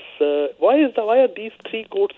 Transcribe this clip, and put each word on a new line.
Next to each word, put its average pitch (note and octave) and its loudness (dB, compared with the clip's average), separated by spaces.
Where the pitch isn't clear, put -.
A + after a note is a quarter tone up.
uh, D3 -2
why A3 4
is C#4+ 2
the, A3+ -4
why A3+ 2
are B3+ 4
these A3 -14
three A3 -8
courts G3 -2